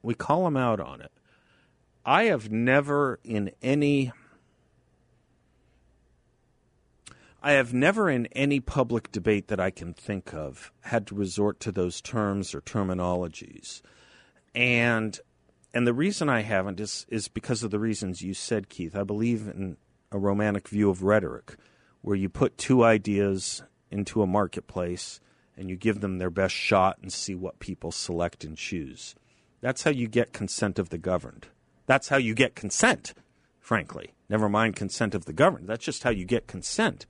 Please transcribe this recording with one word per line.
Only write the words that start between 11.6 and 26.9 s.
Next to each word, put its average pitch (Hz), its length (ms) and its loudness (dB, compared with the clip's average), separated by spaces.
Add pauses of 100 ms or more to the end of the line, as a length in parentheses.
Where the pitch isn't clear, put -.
to 104 100 -6
those 90 300 -2
terms 101 540 -2
or 71 60 -8
terminologies. 90 1200 -4 (760)
And, 120 640 2 (540)
and 120 120 2
the 120 80 4
reason 165 340 0
I 120 140 2
haven't 101 380 -2
is, - 280 -8
is 113 200 -4
because 113 340 -4
of 110 100 -4
the 104 80 0
reasons 104 420 -4
you 92 120 -6
said, 104 340 -4
Keith. 87 280 -8
I 98 80 -2
believe 107 440 -2
in 92 300 -8 (340)
a 101 60 -4
romantic 101 520 2
view 101 200 4
of 92 140 0
rhetoric, 92 520 0 (460)
where 104 140 0
you 95 140 0
put - 280 0
two 127 260 6
ideas 101 800 2 (280)
into 101 300 -2
a 98 60 2
marketplace 92 920 -4 (380)
and 92 120 -10
you 92 60 -4
give 104 240 0
them 95 180 -2
their 90 120 -2
best 92 260 0
shot 95 460 2